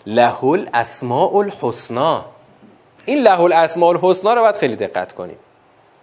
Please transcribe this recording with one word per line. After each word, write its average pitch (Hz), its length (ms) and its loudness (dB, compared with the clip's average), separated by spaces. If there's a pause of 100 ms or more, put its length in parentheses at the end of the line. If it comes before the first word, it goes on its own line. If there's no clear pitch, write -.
له 113 360 2
الاسماء 131 920 0
الحسنا. 135 880 -2 (800)
این 269 180 0
له 185 180 0
الاسماء 165 480 2
الحسنا 180 440 0
رو 240 80 2
باید 214 140 2
خیلی 131 200 -2
دقت 92 380 -6
کنیم. 107 240 -14 (640)